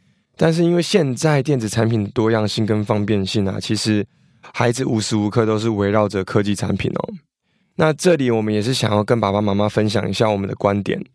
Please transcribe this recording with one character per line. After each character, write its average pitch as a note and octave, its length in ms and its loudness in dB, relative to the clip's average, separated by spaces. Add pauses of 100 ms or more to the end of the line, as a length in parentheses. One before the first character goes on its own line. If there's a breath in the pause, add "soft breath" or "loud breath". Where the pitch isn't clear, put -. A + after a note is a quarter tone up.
(340)
但 E3 160 2
是 E3 140 2
因 E3+ 100 2
为 F3 60 2
现 D#3 340 0
在 D3 280 2
电 C#3 180 0
子 A2 80 -2
产 A2 180 0
品 A2+ 160 0
的 G2 100 -4
多 A2 180 0
样 G#2+ 180 0
性 A2+ 160 -2
跟 G#2+ 180 0
方 G#2 220 0
便 G2+ 200 0
性 G2 220 -2
啊， G2+ 140 -4
其 A2 160 -2
实 G#2 300 0 (340 loud breath)
孩 - 320 -2
子 C3 140 -4
无 B2+ 120 0
时 G#2+ 160 -2
无 G#2 140 0
刻 A2+ 160 2
都 G#2+ 140 0
是 A2 100 -2
围 G2+ 220 0
绕 G#2 180 2
着 F#2+ 160 -4
科 G#2 180 0
技 G2+ 120 0
产 F#2+ 200 -2
品 - 200 -2
哦。 - 180 -6 (640)
那 D#3+ 160 2
这 E3+ 240 2
里 C3 140 0
我 A2+ 100 2
们 G#2+ 120 0
也 G#2 100 0
是 B2 100 -2
想 A#2 180 0
要 G#2 140 2
跟 A#2 160 2
爸 G2+ 100 2
爸 G2+ 120 0
妈 G2+ 100 0
妈 G#2 160 2
分 G#2+ 180 0
享 G#2 220 -2
一 G2 60 -4
下 A2 160 2
我 G2+ 80 0
们 G2 100 -4
的 G2+ 60 -6
观 G2+ 280 0
点。 - 220 -4 (100)